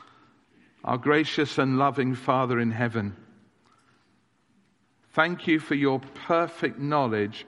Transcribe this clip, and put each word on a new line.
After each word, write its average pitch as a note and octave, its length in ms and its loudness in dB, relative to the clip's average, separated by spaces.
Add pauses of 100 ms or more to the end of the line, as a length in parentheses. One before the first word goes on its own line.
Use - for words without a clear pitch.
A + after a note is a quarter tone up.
(840)
Our B2 140 -2
gracious D3 600 0
and C3+ 200 2
loving C3 380 0
Father B2+ 440 0
in A#2 120 0
heaven, A2 440 -2 (2000)
thank E3 320 0
you D#3 140 4
for D3+ 160 -2
your C3+ 240 2
perfect E3 800 -2
knowledge A#2+ 680 0